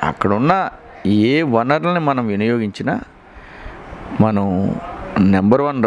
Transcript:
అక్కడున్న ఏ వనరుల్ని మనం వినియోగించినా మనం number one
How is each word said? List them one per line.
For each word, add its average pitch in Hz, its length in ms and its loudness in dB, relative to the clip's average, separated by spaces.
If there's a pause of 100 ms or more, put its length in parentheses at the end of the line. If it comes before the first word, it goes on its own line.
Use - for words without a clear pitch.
అక్కడున్న 190 440 0 (800)
ఏ 143 40 2 (200)
వనరుల్ని 156 540 2
మనం 131 140 0 (100)
వినియోగించినా 113 640 -2 (1300)
మనం 101 220 0 (840)
number 107 320 4
one 139 220 -2